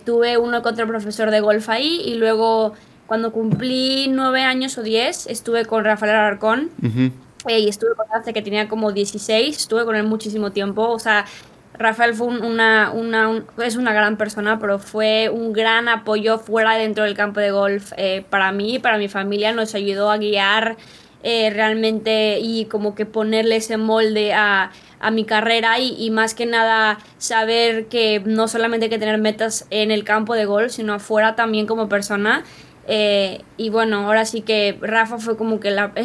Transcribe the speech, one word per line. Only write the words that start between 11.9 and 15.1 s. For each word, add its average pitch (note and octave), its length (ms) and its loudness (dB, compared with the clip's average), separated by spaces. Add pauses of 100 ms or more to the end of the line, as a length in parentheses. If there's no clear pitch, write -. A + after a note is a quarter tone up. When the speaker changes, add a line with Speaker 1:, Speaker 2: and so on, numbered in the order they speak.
Speaker 1:
fue A#3 120 -2
un, A#3+ 180 -2
una, A3+ 460 4
una, A3+ 380 0
un, A3 160 -2 (200)
es A#3 120 -2
una A#3+ 180 0
gran G#3+ 240 2
persona, G#3+ 400 -2
pero G3+ 200 -2
fue G#3+ 540 0